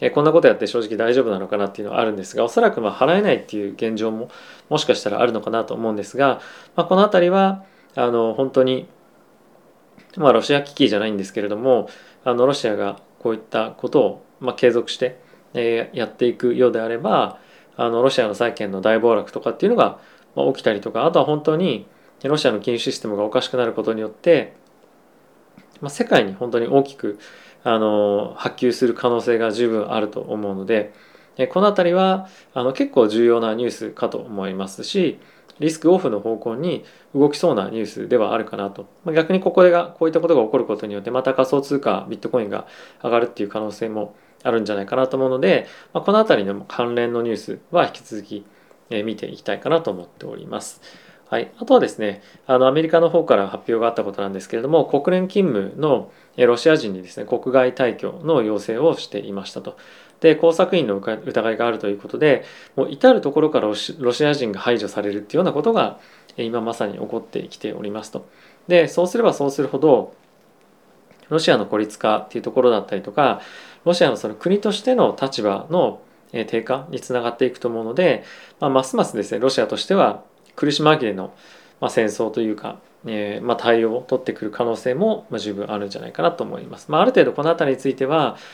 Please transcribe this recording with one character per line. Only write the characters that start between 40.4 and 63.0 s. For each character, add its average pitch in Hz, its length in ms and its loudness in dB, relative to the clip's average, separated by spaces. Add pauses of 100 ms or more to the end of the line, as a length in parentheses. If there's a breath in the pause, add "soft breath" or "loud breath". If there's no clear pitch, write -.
起 110 60 -4
こ 131 80 0
る 117 60 -2
こ 107 120 -4
と 110 100 -10
に 104 80 -8
よ 101 60 -8
っ - 20 -10
て、 113 80 -8
ま 127 120 -2
た 135 120 -2
仮 131 140 2
想 139 120 2
通 139 200 -2
貨、 95 280 -2
ビ 110 80 -8
ッ - 40 -14
ト - 80 -6
コ 123 120 0
イ 110 40 -2
ン 101 60 -6
が 101 160 -8 (360 loud breath)
上 120 80 -4
が 117 100 4
る 123 60 2
っ - 20 -4
て - 140 -10
い 101 40 -4
う - 20 -8
可 107 120 -8
能 107 120 -6
性 113 160 -6
も 107 260 -8 (280 soft breath)
あ 127 80 -2
る 117 100 0
ん 104 40 -4
じ 104 80 -4
ゃ - 20 -4
な 98 80 -4
い 98 40 -10
か 120 100 -6
な 131 100 2
と 135 100 -4
思 135 100 0
う 131 40 0
の 127 80 0
で、 151 280 2 (260 loud breath)
ま 170 80 -4
あ、 - 40 -6
こ 202 80 2
の 214 60 4
あ 220 60 4
た 170 120 4
り 101 80 -2
の 98 220 -6
関 120 280 -4
連 120 180 0
の 117 100 -2
ニ 117 80 -2
ュ - 40 -2
ー - 20 -2
ス - 220 -10 (120)
は 160 160 2
引 - 60 -8
き - 100 -20
続 104 200 -12
き、 101 240 -14 (440 soft breath)
え 110 100 -2
ー、 104 40 -4
見 110 120 -6
て - 100 -10
い - 100 -14
き - 60 -20
た 101 120 -6
い - 60 -8
か - 80 -6
な 160 120 2
と 165 100 -6
思 90 140 -8
っ - 20 -16
て - 200 -20
お - 80 -12
り - 120 -16
ま 107 140 -10
す。 - 200 -16 (500 loud breath)
は 117 80 -2
い。 117 200 -8
あ 226 60 -12
と 262 100 4
は 240 60 8
で 123 60 2
す - 140 -8
ね、 101 220 -6 (260 loud breath)
あ 131 100 4
の、 131 80 6
ア 131 60 6
メ 156 100 2
リ 160 60 -2
カ 165 100 4
の 165 100 4
方 160 140 2
か 127 140 4
ら 98 80 2
発 95 280 -6
表 - 20 2
が 113 120 2
あ 113 60 0
っ - 20 -14
た 113 80 -2
こ 101 80 -8
と 98 100 -8
な 98 80 -4
ん 98 40 -8
で 95 80 -8
す - 80 -14
け 117 80 -6
れ 117 60 -4
ど 135 60 -4
も、 156 160 4
国 160 320 0
連 185 120 0
勤 190 240 2
務 98 280 -4
の、 143 300 0 (260 soft breath)
え 127 80 4
ー、 - 20 8
ロ 120 100 6
シ 160 120 2
ア 160 80 8
人 113 160 -4
に 92 100 -10
で 90 60 -20
す - 120 -14
ね、 110 60 -10
国 127 280 0
外 127 180 6
退 123 240 0
去 101 140 -6 (140)
の 151 180 2
要 107 160 0
請 113 260 -2
を 156 120 4
し - 100 -10
て 104 140 -8
い 104 120 -10
ま 98 140 -8
し - 60 -14
た - 80 -12
と。 - 160 -14 (420 loud breath)
で、 160 160 6
工 165 180 4
作 185 240 2
員 139 120 0
の 101 80 -2
う 98 40 -6
か-、 110 140 -6 (100)
疑 113 280 0
い 107 40 -6
が 117 120 0
あ - 20 2
る 110 80 -2
と 107 100 -4
い 101 60 -2
う 101 40 -8
こ - 100 -14
と - 100 -8
で、 147 260 4 (300 loud breath)
も 131 120 0
う - 40 -8
至 254 220 6